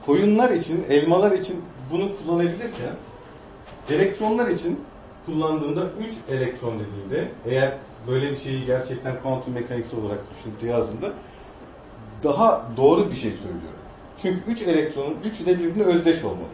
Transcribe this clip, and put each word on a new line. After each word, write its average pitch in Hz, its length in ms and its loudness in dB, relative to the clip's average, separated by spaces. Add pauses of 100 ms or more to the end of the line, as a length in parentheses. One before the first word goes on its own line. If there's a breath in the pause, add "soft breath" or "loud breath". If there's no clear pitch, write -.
Koyunlar 208 440 6
için, 170 400 0
elmalar 165 420 6
için 185 320 -2 (280)
bunu 190 260 0
kullanabilirken 170 800 -2 (920)
elektronlar 214 580 2
için 175 320 -2 (460)
kullandığımda 156 580 0 (240)
üç - 280 -6
elektron 120 440 -4
dediğimde, 101 520 -6 (140)
eğer 131 280 2 (340)
böyle 135 240 0
bir 135 40 -4
şeyi 131 300 -6
gerçekten 127 560 -2
kuantum 131 320 -4
mekaniksel 120 460 -6
olarak 101 200 -4 (160)
düşünüp 107 260 -12
de 117 60 -4
yazdığımda 120 440 -2 (1120 loud breath)
daha 185 420 4 (120)
doğru 143 320 6
bir 127 60 -6
şey 110 160 -4
söylüyorum. 90 480 -10 (420)
Çünkü 185 300 -2
üç 226 100 -2
elektronun 156 540 2 (100)
üçü 208 200 -6
de 180 140 4
birbirine 175 240 0
özdeş 170 400 4
olmalı. 95 300 -6